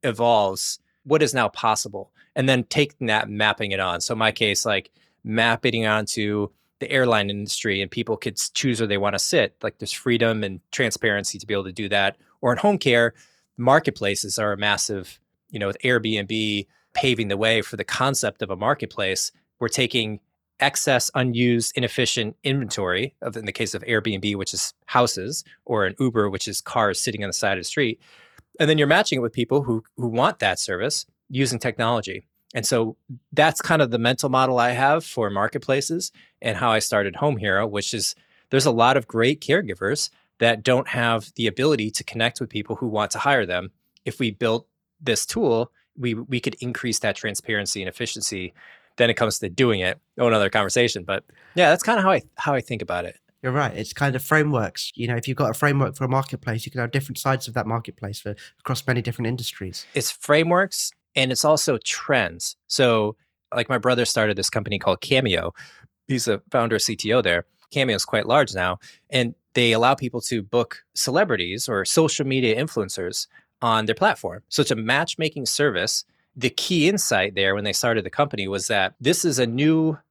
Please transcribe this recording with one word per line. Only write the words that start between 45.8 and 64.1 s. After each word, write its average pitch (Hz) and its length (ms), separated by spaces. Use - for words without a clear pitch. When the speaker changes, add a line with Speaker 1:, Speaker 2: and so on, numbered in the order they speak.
Speaker 1:
we, 123 200
we 123 240
could - 160
increase 120 440
that 104 160
transparency 104 640
and 92 80
efficiency. 101 640
Then 117 140
it 110 60
comes 110 240
to 98 100
doing 104 320
it. 92 180
Oh, 123 100
another 107 220
conversation. 107 540
But 95 220
yeah, 175 160
that's 170 140
kinda 220 180
how 190 100
I, 143 100
how 143 180
I 123 60
think 110 200
about 87 240
it. - 140
Speaker 2:
You're 127 80
right. 135 240
It's 110 180
kind 139 220
of 131 80
frameworks. 147 720
You 117 120
know, 120 80
if 117 120
you've 131 100
got 117 140
a - 20
framework 139 420
for 135 100
a 123 40
marketplace, 123 560
you - 60
can 127 100
have 117 100
different 135 280
sides 135 280
of 117 60
that 110 140
marketplace 110 520
for, 104 160
across - 280
many 123 140
different 117 260
industries. 113 640
Speaker 1:
It's - 160
frameworks, 165 840
and 131 160
it's 123 140
also 147 320
trends. 101 880
So, 110 500
like, 120 140
my 131 80
brother 120 280
started 107 320